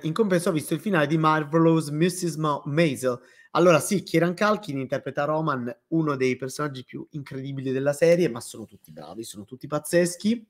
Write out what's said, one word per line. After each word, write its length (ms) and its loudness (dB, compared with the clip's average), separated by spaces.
in 100 -4
compenso 340 0
ho 40 2
visto 200 -4
il 80 -2
finale 260 0
di 120 2
Marvelous 720 2
missus 460 -2
Ma-, 280 -2
Maisel. 560 0
Allora 280 6
sì, 240 0
Kieran 320 0
Culkin 440 0
interpreta 460 -4
Roman, 460 -2
uno 280 0
dei 200 2
personaggi 460 -6
più 280 -14
incredibili 640 -8
della 200 0
serie, 380 4
ma 100 -10
sono 240 -14
tutti 260 -20
bravi, 320 -14
sono 220 -14
tutti 220 -16
pazzeschi. 840 0